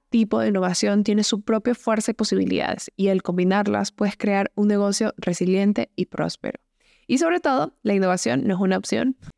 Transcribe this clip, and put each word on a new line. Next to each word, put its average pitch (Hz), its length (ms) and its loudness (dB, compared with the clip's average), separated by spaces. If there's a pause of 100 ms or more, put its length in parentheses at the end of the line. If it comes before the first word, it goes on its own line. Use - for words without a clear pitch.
tipo 220 300 2
de 220 80 0
innovación 202 560 2
tiene 208 200 2
su 214 180 -2
propia 220 340 0
fuerza 220 360 -2
y - 20 -10
posibilidades, - 800 -2
y 190 140 2
al 190 120 2
combinarlas 196 680 0
puedes 202 260 -2
crear 196 380 0
un 208 140 2
negocio 202 480 0
resiliente 185 760 0
y 180 100 -4
próspero. - 540 -6 (480)
Y 247 100 2
sobre 339 220 2
todo, 302 440 0
la 208 100 2
innovación 185 540 0
no 190 80 0
es 175 40 -2
una 190 180 2
opción, 226 400 -4 (200)